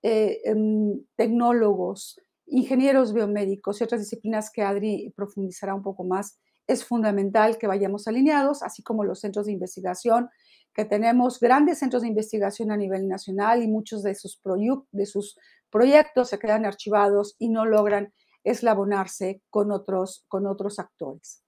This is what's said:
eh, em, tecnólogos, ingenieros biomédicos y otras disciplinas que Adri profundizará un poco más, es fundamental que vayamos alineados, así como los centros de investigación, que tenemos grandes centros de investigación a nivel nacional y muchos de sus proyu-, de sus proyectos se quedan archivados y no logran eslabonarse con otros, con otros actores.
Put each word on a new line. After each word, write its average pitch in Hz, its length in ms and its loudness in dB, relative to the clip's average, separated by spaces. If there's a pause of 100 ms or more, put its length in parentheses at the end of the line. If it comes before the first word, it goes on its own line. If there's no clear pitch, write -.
eh, 214 420 0
em, 214 600 0 (100)
tecnólogos, 220 1040 0 (280)
ingenieros 262 680 4
biomédicos 202 680 -2
y 233 40 0
otras 226 160 -4
disciplinas 214 500 -6
que 214 120 -4
Adri 202 520 -2
profundizará 196 600 -8
un 196 80 -8
poco 196 200 -8
más, 185 360 -6 (280)
es - 180 0
fundamental 214 760 2
que 226 80 -4
vayamos 196 420 -2
alineados, 277 540 2
así - 200 -12
como 214 220 -4
los 190 160 -6
centros 208 260 -6
de 208 60 -4
investigación, 190 760 -2 (420)
que 214 120 -4
tenemos 233 540 2
grandes 285 400 4
centros 247 240 0
de 233 60 -4
investigación 214 640 -2
a 208 60 -2
nivel 190 300 -2
nacional 202 560 0
y 220 60 0
muchos 214 340 -4
de 202 120 -2
sus - 280 -16
proyu-, 214 480 -2
de 202 160 -4
sus 202 320 -8 (320)
proyectos 254 580 6
se 202 100 -6
quedan 214 280 0
archivados 202 720 0
y 233 120 -4
no 220 160 0
logran 208 460 2 (320)
eslabonarse 196 1080 -2
con 208 200 0
otros, 196 580 -4
con 202 180 -4
otros 196 320 -6
actores. - 680 -14